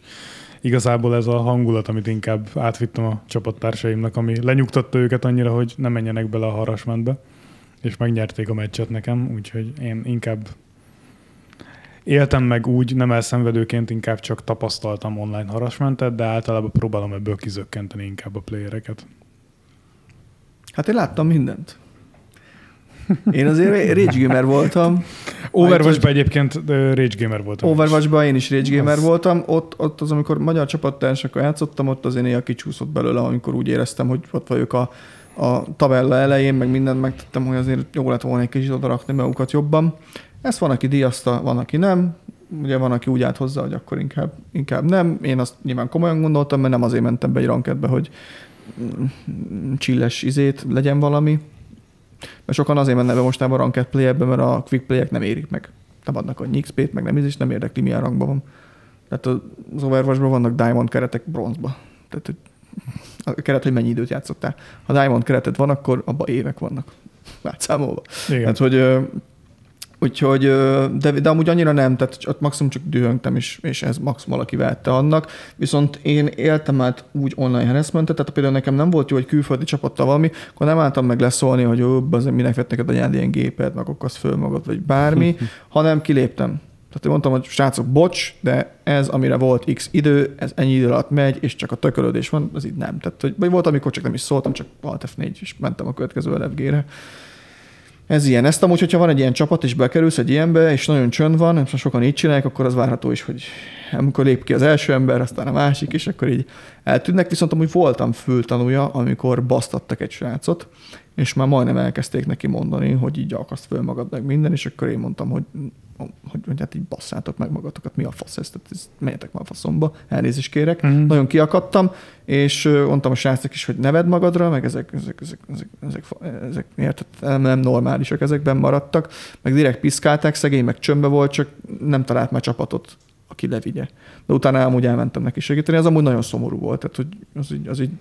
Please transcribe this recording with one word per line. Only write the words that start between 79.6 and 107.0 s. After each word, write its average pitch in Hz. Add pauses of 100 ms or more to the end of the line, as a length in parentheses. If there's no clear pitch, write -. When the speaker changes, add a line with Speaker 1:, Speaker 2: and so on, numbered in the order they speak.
Speaker 2:
csapattal 139
valami, 151 (200)
akkor -
nem 160
álltam 139
meg 123
leszólni, 127
hogy: 120
"Ó, 127
azért 123
minek 123
vett 123
neked 120
anyád 127
ilyen 131
gépet, -
meg -
okkasz 139
föl 139
magad, 139
vagy 113
bármi", 151 (180)
Speaker 1:
<laughs> -
Speaker 2:
hanem 156
kiléptem. 135 (280)
Tehát -
én 147
mondtam, 143
hogy: 127
"Srácok, 131
bocs, 156
de 131
ez, 139
amire 131
volt 127
X -
idő, 143
ez 131
ennyi 135
idő 131
alatt 123
megy, 139
és 131
csak -
a 123
tökölődés 123
van, 151
az 135
így -
nem." -
Tehát, -
hogy, 139
vagy 175
volt, 175
amikor 143
csak -
nem 120
is 127
szóltam, 139
csak 139 (140)
Alt -
F -
négy, -
és -
mentem 123
a 127
következő 135
L -
F 135
G-re. 143 (1200)
Ez 147
ilyen. 123
Ezt 156
amúgy, 175
hogyha 175
van 170
egy 147
ilyen 131
csapat, 156
és 123
bekerülsz 160
egy 120
ilyenbe, 160
és 139
nagyon 135
csönd 160
van, 165
és 135
sokan 127
így 139
csinálják, 147
akkor 131
az 123
várható 127
is, 123
hogy 123 (500)
amikor 135
lép 127
ki -
az 123
első 147
ember, 131
aztán 127
a 139
másik, 143
és 156
akkor -
így 131 (360)
eltűnnek. 180